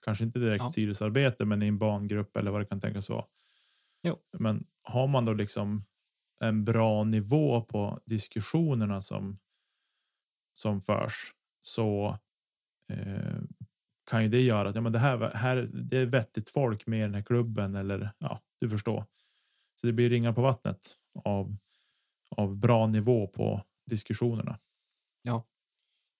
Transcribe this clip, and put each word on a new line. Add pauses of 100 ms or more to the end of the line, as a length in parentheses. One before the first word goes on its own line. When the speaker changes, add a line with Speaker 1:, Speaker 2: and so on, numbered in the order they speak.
Speaker 1:
Kanske
inte
direkt
Speaker 2:
Ja.
Speaker 1:
styrelsearbete,
men
i
en
bangrupp
eller
vad
det
kan
tänkas
vara. (760)
Speaker 2:
Jo. (220)
Speaker 1:
Men (160)
har
man
då
liksom (600)
en
bra
nivå
på
diskussionerna
som, (1160)
som
förs, (280)
så, (720)
eh, (720)
kan
ju
det
göra
att,
ja,
men
det
här,
här, (160)
det
är
vettigt
folk
med
i
den
här
klubben,
eller,
ja, (180)
du
förstår. (680)
Så
det
blir
ringar
på
vattnet (300)
av, (720)
av
bra
nivå
på (240)
diskussionerna. (640)
Speaker 2:
Ja. (720)